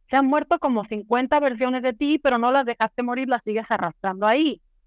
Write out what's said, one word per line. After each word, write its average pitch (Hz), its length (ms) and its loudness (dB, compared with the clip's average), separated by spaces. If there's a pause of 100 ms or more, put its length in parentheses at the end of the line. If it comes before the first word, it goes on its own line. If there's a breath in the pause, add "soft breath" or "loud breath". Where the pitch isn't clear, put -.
se 254 80 0
han 269 100 4
muerto 302 320 0
como 233 280 -2
cincuenta 247 540 0
versiones 254 420 -2
de 254 100 0
ti, 294 260 0
pero 254 200 2
no 240 120 2
las 277 140 2
dejaste 233 380 -4
morir, 247 260 -4
las 240 160 -2
sigues 214 240 -4
arrastrando 190 580 -4
ahí". 277 360 2 (240)